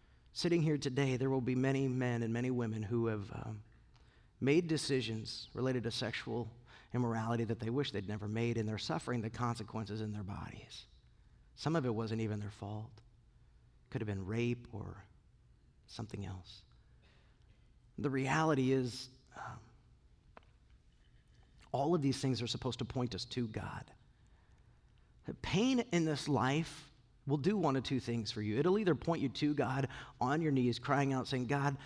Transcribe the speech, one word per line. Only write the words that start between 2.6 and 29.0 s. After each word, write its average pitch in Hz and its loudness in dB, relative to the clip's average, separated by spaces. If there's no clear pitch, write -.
who 113 2
have, 107 -2
um, 110 -8
made 156 6
decisions 117 -2
related 127 0
to 113 -2
sexual 117 -4
immorality 117 0
that 110 -2
they 110 -2
wish 135 0
they'd 98 -4
never 104 -4
made, 117 0
and 107 0
they're 110 -2
suffering 123 -2
the 110 -2
consequences 110 -4
in 107 -4
their 104 -6
bodies. 90 -12
Some 160 0
of 135 2
it 117 2
wasn't 110 -2
even 107 -2
their 104 -8
fault. 107 -8
Could 120 -6
have 107 -2
been 98 -2
rape 120 0
or 90 -10
something 101 -10
else. 92 -12
The 147 0
reality 135 4
is, 127 0
um, - -12
all 143 2
of 160 4
these 135 2
things 127 2
are 120 -2
supposed 127 -4
to 127 0
point 123 -2
us 90 -6
to 120 -4
God. 104 -6
The - -8
pain 247 2
in 175 4
this 151 0
life 139 2
will 135 2
do 165 4
one 151 4
of 123 0
two 131 0
things 117 -2
for 107 -4
you. 107 0
It'll 180 4
either 185 4
point 165 0